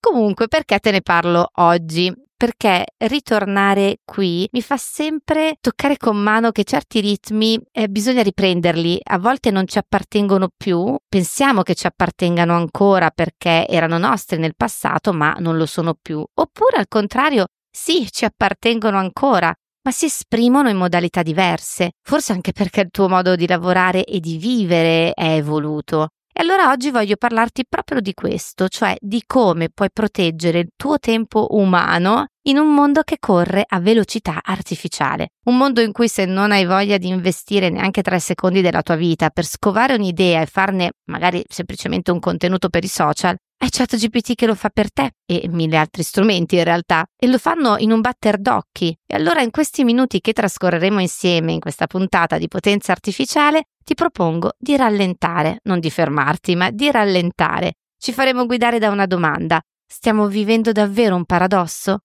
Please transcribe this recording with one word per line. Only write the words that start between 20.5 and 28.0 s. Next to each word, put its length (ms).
in 80
modalità 460
diverse, 680
forse 300
anche 200
perché 300
il 80
tuo 180
modo 260
di 120
lavorare 580
e 160
di 160
vivere 760
è 220
evoluto. 720
E 40
allora 260
oggi 220
voglio 260
parlarti 500
proprio 360